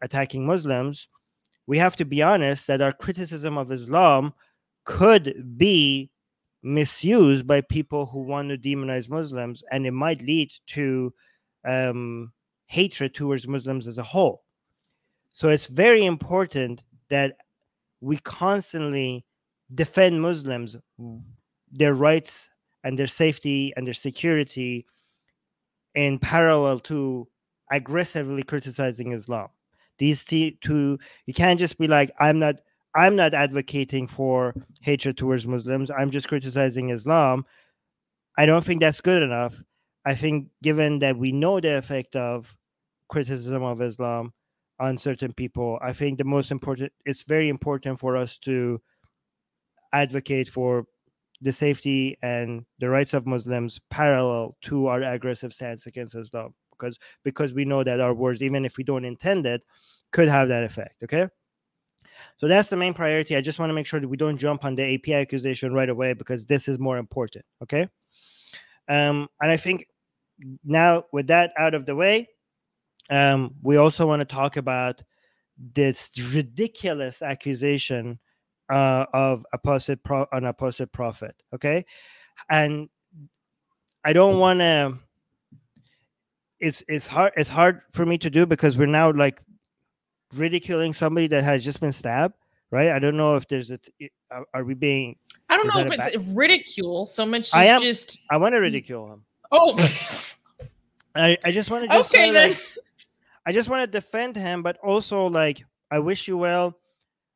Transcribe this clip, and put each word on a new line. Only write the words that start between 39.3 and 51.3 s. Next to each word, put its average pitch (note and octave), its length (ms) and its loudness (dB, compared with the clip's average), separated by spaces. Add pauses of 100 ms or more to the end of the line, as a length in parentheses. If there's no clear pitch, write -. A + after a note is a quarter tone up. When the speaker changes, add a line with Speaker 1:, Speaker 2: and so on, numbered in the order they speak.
Speaker 1:
I C#3 100 -2
think D3 340 -4 (140)
given D3+ 380 0
that C3+ 160 0
we A#2+ 160 -2
know E3+ 280 0
the D3+ 180 0
effect C3 360 -8
of A#2+ 400 -6 (540)
criticism C3 540 -6
of B2 200 -4
Islam A#2+ 500 -6 (460)
on C3 200 -4
certain C3 340 -6
people, A#2+ 500 -6
I B2+ 100 -8
think C#3 260 -6
the C3+ 60 -4
most C#3 260 -2
important, C3+ 420 -6 (140)
it's C#3 160 -8
very D#3 260 0
important C3+ 500 -6
for B2+ 180 -2
us B2+ 240 -6
to B2 400 -4 (1120)
advocate C3+ 560 -2
for B2 380 -2 (560)